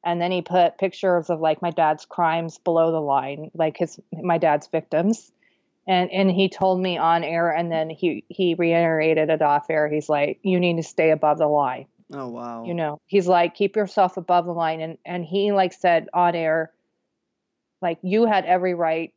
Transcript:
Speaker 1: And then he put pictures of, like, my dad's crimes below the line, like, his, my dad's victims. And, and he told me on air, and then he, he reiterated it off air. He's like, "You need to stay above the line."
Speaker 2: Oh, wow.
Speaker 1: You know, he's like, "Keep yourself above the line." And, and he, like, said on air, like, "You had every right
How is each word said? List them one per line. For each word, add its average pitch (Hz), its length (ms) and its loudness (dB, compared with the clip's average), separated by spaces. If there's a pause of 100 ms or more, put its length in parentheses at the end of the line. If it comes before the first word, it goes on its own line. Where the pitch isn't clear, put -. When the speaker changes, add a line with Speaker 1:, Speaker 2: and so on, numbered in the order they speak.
Speaker 1:
And 170 160 -2
then 175 100 0
he 180 120 -2
put 175 360 2
pictures 180 520 0
of, 160 100 -2
like, 160 220 0
my 175 80 -2
dad's 156 340 0
crimes 165 540 -2
below 165 340 2
the 160 80 0
line, 143 540 -2
like, 160 240 -2
his, - 220 -6 (120)
my 165 260 -2
dad's 151 300 0
victims. 170 640 -2 (560)
And, 180 240 2
and 190 180 2
he 185 180 2
told 185 320 0
me 180 180 -2
on 165 260 2
air, 165 260 0
and 170 220 -2
then 160 180 -2
he, 160 380 -4
he 175 260 -2
reiterated 160 760 2
it 156 120 2
off 147 280 2
air. 151 180 0
He's 151 200 -4
like, 147 340 0
"You 185 180 0
need 175 160 0
to 165 80 -2
stay 160 260 2
above 151 280 2
the 156 100 2
line." 139 380 0 (260)
Speaker 2:
Oh, 139 160 -10
wow. 117 360 -12
Speaker 1:
You 175 100 -8
know, 151 320 -4
he's 190 220 2
like, 175 280 2
"Keep 196 200 -2
yourself 196 400 0
above 175 300 0
the 175 60 -8
line." 160 280 -2
And, 160 240 -10
and 175 200 -8
he, 196 280 -2
like, 190 200 2
said 170 420 0
on 175 220 2
air, 160 360 -2 (1120)
like, 170 200 -4
"You 214 240 2
had 196 180 2
every 180 300 0
right 165 420 -2